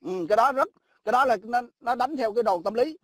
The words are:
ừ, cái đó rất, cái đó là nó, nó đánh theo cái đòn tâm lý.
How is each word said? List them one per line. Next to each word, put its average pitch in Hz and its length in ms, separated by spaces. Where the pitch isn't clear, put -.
ừ, 180 280
cái 208 80
đó 254 140
rất, 262 160
cái 214 60
đó 254 140
là 233 180
nó, 240 180
nó 240 160
đánh 254 220
theo 220 160
cái 226 100
đòn 190 200
tâm 202 100
lý. 285 300